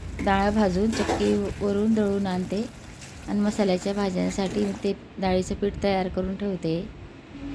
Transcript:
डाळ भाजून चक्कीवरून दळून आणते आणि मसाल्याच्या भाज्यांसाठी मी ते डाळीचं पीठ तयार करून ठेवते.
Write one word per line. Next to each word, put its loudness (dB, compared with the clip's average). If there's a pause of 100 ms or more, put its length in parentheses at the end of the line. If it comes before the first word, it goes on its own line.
(240)
डाळ 4
भाजून 4
चक्कीवरून 2
दळून 2
आणते -2 (640)
आणि 0
मसाल्याच्या 2
भाज्यांसाठी 0
मी 0 (120)
ते 2 (260)
डाळीचं 2
पीठ -2
तयार 2
करून -2
ठेवते. -2 (760)